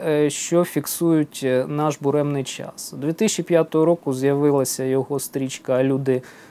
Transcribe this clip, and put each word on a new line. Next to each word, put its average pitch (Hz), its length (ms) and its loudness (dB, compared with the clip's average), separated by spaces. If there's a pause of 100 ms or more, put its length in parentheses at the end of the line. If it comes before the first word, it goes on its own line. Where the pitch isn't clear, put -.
е, 151 240 2
що 170 340 0
фіксують, 156 800 0
е, 127 240 2
наш 151 340 -2
буремний 143 420 0
час. - 540 -12
Дві 143 160 -2
тисячі 208 300 0
п'ятого 160 420 2
року 170 280 0
з'явилася 139 720 2
його 131 360 -2
стрічка 131 640 -2
«Люди 131 380 0 (300)